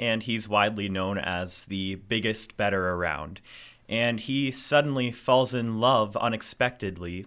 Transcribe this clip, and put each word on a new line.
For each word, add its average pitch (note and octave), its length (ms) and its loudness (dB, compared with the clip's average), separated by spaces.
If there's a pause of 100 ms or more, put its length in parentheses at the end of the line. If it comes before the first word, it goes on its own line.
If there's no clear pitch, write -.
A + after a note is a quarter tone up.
and A2+ 200 0
he's G#2+ 280 -4
widely G#2 400 2
known F#2+ 280 -2
as F2+ 500 -4
the F#2+ 280 -4
biggest A2 640 -2
better G2 340 0
around. E2 500 -4 (480)
And A#2 300 0
he C3+ 320 -2
suddenly C3+ 640 2
falls B2+ 420 4
in A#2 240 -2
love A2+ 380 4
unexpectedly G#2 1120 -2